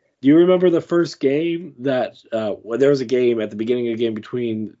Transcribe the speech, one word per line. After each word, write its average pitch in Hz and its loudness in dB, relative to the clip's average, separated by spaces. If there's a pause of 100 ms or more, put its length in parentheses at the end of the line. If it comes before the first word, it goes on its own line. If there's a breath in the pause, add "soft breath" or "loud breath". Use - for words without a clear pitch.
(200)
Do 131 2
you 151 8
remember 180 4
the 165 0
first 170 -2
game 165 -2
that, 127 -4 (180)
uh, 110 -4
well, 113 -6
there 139 6
was 143 2
a 131 -4
game 120 0
at 107 -4
the 107 -12
beginning 120 -2
of 113 -4
the 120 -2
game 113 -4
between, 110 -8